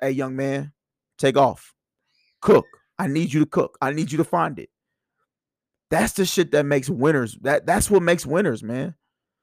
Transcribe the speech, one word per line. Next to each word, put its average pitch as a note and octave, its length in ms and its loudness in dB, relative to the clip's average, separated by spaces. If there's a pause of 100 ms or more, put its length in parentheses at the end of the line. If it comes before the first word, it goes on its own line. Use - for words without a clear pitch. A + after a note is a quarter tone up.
"Hey, C#3 80 0
young C3 240 -4
man, C#3 380 -6 (440)
take C3+ 200 2
off. - 360 2 (680)
Cook. F#3+ 260 6 (320)
I F#3+ 80 -4
need D3 260 -2
you D3+ 80 2
to D3 60 2
cook. - 340 -2
I C#3 120 -2
need D3+ 180 -4
you D3+ 80 -2
to E3 60 0
find D#3+ 340 -2
it." - 100 -16 (1200)
That's F#3+ 240 0
the F#3+ 120 -2
shit E3+ 260 -2
that D3 140 2
makes C#3+ 240 0
winners. C3 520 0
That, C#3+ 240 -2
that's F3 240 0
what G3 120 4
makes E3+ 240 0
winners, D3 360 -2
man. B2+ 320 -8 (480)